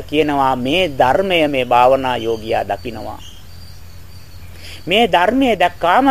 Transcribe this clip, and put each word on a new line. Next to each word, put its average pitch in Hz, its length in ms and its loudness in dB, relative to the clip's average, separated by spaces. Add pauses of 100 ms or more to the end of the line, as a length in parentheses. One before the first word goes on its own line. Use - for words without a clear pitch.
කියනවා. 143 540 2
මේ 135 340 0
ධර්මය 147 560 2
මේ 135 180 0
භාවනා 123 520 4
යෝගියා 110 480 -2
දකිනවා. 110 540 -8 (1600)
මේ 208 240 2
ධර්මයේ 226 520 2
දැක්කාම 175 520 2